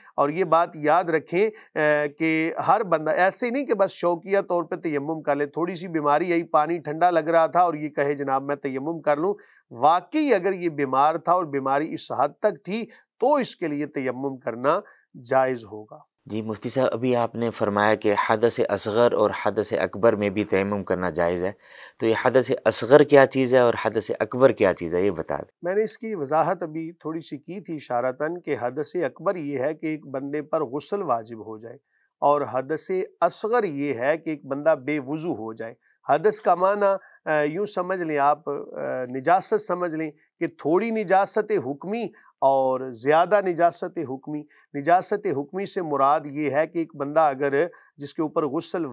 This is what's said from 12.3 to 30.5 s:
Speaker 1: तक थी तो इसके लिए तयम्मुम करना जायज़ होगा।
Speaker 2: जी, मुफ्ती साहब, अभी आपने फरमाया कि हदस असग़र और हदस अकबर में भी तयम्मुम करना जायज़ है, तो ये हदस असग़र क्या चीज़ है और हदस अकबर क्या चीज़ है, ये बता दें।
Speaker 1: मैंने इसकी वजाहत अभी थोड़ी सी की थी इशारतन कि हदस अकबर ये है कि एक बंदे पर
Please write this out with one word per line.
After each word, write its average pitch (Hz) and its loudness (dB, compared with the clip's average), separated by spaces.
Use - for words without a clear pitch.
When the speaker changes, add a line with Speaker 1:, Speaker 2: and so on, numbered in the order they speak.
Speaker 1:
तक 196 0
थी 214 -8
तो 285 2
इसके 180 -4
लिए 147 -4
तयम्मुम 135 -6
करना 127 -2
जायज़ 127 0
होगा। 107 -18
Speaker 2:
जी, 104 -6
मुफ्ती 110 -6
साहब, 127 2
अभी 123 0
आपने 117 -2
फरमाया 104 2
कि 107 0
हदस 113 2
असग़र 110 2
और 104 2
हदस 104 -2
अकबर 98 2
में 101 0
भी 104 0
तयम्मुम 101 0
करना 90 -2
जायज़ 87 0
है, 101 -4
तो 117 2
ये 113 4
हदस 123 4
असग़र 123 8
क्या 139 8
चीज़ 131 2
है 123 8
और 113 2
हदस 110 -2
अकबर 123 4
क्या 95 4
चीज़ 85 -4
है, 90 2
ये 101 2
बता 76 -4
दें। - -10
Speaker 1:
मैंने 196 -2
इसकी 220 -8
वजाहत 160 -2
अभी 160 -8
थोड़ी 160 -8
सी 147 -12
की 175 -14
थी 160 -12
इशारतन 127 -4
कि 147 -4
हदस 127 -6
अकबर 175 -4
ये 143 -6
है 147 -2
कि 156 -6
एक 147 -12
बंदे 143 -6
पर 156 -4